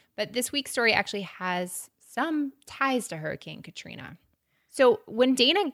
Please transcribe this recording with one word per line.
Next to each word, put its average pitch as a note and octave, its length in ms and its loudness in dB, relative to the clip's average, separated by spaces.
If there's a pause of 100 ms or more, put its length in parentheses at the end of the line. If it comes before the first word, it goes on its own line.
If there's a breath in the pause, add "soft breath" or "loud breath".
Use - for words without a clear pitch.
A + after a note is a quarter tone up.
(160 soft breath)
But G#3 160 -6
this B3 180 -4
week's C#4+ 220 -6
story A#3 220 4
actually G3+ 280 -2
has F3+ 680 -6 (100)
some D4 540 -4 (120)
ties C4 420 -2
to E3 100 -10
Hurricane D3+ 440 -10
Katrina. - 540 -16 (600)
So B3 300 6
when B3+ 280 2
Dana C#4+ 400 4